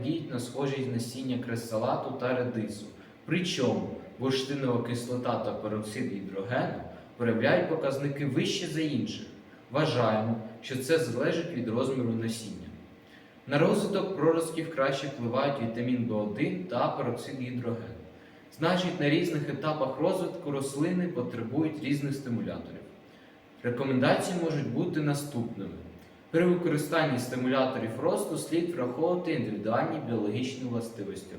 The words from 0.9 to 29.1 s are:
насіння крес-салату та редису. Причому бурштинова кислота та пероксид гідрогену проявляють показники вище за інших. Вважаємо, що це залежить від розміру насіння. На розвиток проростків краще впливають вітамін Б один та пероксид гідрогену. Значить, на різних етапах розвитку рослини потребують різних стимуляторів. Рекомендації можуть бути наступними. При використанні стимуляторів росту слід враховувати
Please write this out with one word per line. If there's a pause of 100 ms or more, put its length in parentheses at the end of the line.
насіння
крес-салату
та
редису. (400)
Причому (300)
бурштинова
кислота
та
пероксид
гідрогену (360)
проявляють
показники
вище
за
інших. (440)
Вважаємо, (260)
що
це
залежить
від
розміру
насіння. (800)
На
розвиток
проростків
краще
впливають
вітамін
Б
один
та
пероксид
гідрогену. (580)
Значить,
на
різних
етапах
розвитку
рослини
потребують
різних
стимуляторів. (840)
Рекомендації
можуть
бути
наступними. (600)
При
використанні
стимуляторів (120)
росту
слід
враховувати